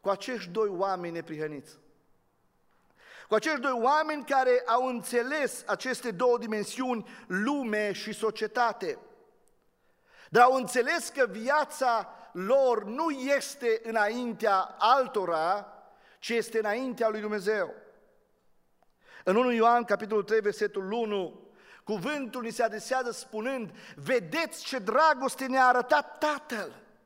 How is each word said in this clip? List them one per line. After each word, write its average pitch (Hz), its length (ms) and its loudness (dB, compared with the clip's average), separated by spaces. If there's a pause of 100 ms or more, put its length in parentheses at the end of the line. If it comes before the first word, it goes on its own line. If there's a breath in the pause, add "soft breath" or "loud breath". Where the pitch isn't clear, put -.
cu - 80 -6
acești 196 420 -4
doi 214 180 0
oameni 180 440 -4
neprihăniți. 156 640 -10 (1500 loud breath)
Cu 214 60 0
acești 262 260 2
doi 254 220 0
oameni 302 420 2
care 254 420 2
au 247 200 2
înțeles 247 800 -2
aceste 240 440 -4
două 240 280 2
dimensiuni, 220 720 -4 (180 loud breath)
lume 214 680 -2
și 214 200 -8
societate. 214 880 -2 (1300 soft breath)
Dar 226 120 8
au 254 120 8
înțeles 254 540 0
că 262 220 0
viața 240 840 0 (180 loud breath)
lor 226 520 2
nu 269 260 -2
este 262 720 -2
înaintea 214 960 0
altora, 196 920 2 (460 soft breath)
ci - 100 -14
este 226 300 0
înaintea 226 500 0
lui 214 120 -2
Dumnezeu. 208 540 -2 (1500 loud breath)
În 185 80 4
unu 247 160 4
Ioan, 233 320 4
capitolul 208 380 0
trei, 220 180 2
versetul 202 520 -2
unu, 208 480 -4 (440 loud breath)
cuvântul 247 580 -6
ni 226 80 -6
se 240 120 -2
adresează 233 480 -2
spunând: 220 600 -6 (260 loud breath)
„Vedeți 233 680 -2
ce 262 140 -4
dragoste 262 680 2
ne-a 262 200 4
arătat 247 520 4
Tatăl 247 540 -4 (340)